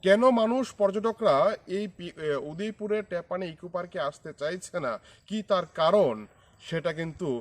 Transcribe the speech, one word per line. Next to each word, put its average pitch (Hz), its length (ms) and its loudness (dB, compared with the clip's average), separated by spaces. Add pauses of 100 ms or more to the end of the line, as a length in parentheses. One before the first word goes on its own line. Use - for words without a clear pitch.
কেন 196 180 6 (180)
মানুষ, 233 260 2 (160)
পর্যটকরা 202 540 2 (420)
এই 208 80 -4 (100)
পি-, 175 200 -14 (120)
এ, - 20 -2 (200)
উদয়পুরের 208 640 -6
টেপানি 180 360 -6
ইকো 165 220 -14
পার্কে 175 380 -8
আসতে 151 240 -10 (100)
চাইছে 180 440 -6
না, 117 80 -2 (340)
কি 208 100 -6 (120)
তার 185 160 2 (140)
কারণ, 160 360 4 (460)
সেটা 165 380 -4
কিন্তু 165 280 -6 (140)